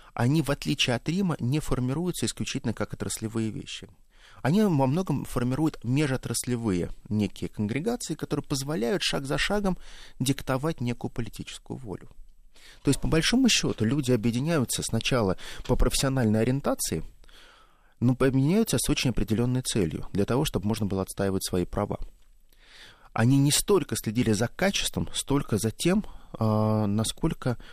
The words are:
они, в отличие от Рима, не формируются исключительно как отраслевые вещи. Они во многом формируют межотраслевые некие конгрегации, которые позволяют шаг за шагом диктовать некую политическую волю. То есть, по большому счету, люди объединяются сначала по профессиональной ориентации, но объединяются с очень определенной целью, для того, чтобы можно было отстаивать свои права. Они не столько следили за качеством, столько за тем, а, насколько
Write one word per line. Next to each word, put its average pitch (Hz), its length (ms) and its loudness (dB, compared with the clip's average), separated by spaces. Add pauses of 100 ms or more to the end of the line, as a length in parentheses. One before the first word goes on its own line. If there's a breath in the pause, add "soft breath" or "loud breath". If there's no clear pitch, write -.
(140 loud breath)
они, 139 280 2
в 135 80 -2
отличие 143 460 0
от - 140 -4
Рима, 175 320 0
не 135 180 0
формируются 135 640 -2
исключительно - 480 -4
как - 200 -4
отраслевые 110 560 -4
вещи. - 400 -12 (520 loud breath)
Они 175 200 4
во 147 260 4
многом 151 380 0
формируют 131 580 0
межотраслевые 120 1040 0 (200)
некие 101 400 -2
конгрегации, 151 680 -4
которые - 300 -4
позволяют 156 580 -2
шаг 143 220 -2
за 143 120 -2
шагом 196 400 0 (440 loud breath)
диктовать 135 580 0
некую 120 320 -4
политическую - 640 -10
волю. 110 340 -12 (720 loud breath)
То - 100 2
есть, - 100 2
по 135 80 0
большому 220 400 4
счету, 120 340 2
люди 123 300 2
объединяются 123 720 0
сначала 113 520 2 (300 loud breath)
по 123 100 2
профессиональной 123 640 4
ориентации, 135 640 0 (960 soft breath)
но 123 140 4
объединяются 135 640 2
с - 100 -2
очень 143 200 2
определенной 120 540 0
целью, - 500 -2
для 98 100 2
того, 135 220 2
чтобы 98 200 -2
можно 107 200 0
было 95 160 0
отстаивать 95 420 -2
свои 90 220 0
права. - 340 -4 (1120 loud breath)
Они 123 260 4
не 139 140 6
столько 170 440 2
следили 110 360 0
за 107 160 2
качеством, - 640 -2
столько - 440 -2
за 107 140 0
тем, 185 340 0 (280 loud breath)
а, 107 520 2
насколько 110 720 -2 (160 loud breath)